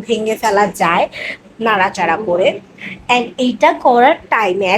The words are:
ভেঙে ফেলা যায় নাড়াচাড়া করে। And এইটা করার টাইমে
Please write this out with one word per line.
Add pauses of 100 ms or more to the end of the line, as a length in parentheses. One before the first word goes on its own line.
ভেঙে
ফেলা (180)
যায় (600)
নাড়াচাড়া (120)
করে। (680)
And (180)
এইটা (160)
করার (160)
টাইমে (120)